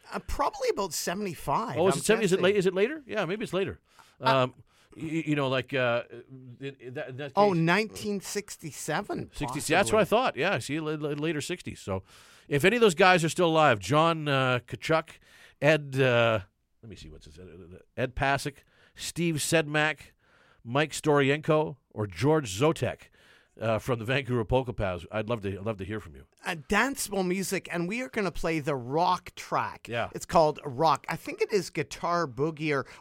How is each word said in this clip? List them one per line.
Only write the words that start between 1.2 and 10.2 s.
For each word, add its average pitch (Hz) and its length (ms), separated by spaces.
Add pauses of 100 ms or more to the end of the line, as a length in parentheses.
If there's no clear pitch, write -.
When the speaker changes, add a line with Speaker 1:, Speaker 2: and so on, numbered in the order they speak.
Speaker 2:
Oh, 175 120
is 180 60
Speaker 1:
I'm 170 40
Speaker 2:
it - 60
seventy? 226 200
Is 175 80
it 190 40
Speaker 1:
guessing. 185 80
Speaker 2:
late? 202 120
Is 180 100
it 190 80
later? 254 320
Yeah, 208 200
maybe 208 180
it's - 80
later. 170 260 (420)
Speaker 1:
Uh, 127 240
Speaker 2:
Um, 127 100 (420)
y-, - 60
y-, 156 240
you 151 100
know, 139 120
like, 127 260
uh, 120 300 (560)
in, 139 200
in 127 140
that, 127 160
in 127 80
that 143 180
Speaker 1:
Oh, 202 160
Speaker 2:
case, 165 80
Speaker 1:
nineteen 202 600
sixty-seven, - 1120
Speaker 2:
sixty, 139 260 (120)
that's 185 200
what 220 60
I 214 40
Speaker 1:
possibly. 202 160
Speaker 2:
thought. 254 180